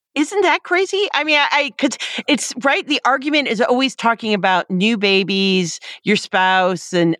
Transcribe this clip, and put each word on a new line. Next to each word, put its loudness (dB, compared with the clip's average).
Isn't 0
that 2
crazy? 0
I 0
mean, 2
I, 2
I, 0
'cause -2
it's, 0
right, 0
the -2
argument 0
is -2
always 0
talking -2
about 0
new 0
babies, 0
your 2
spouse, 0
and 2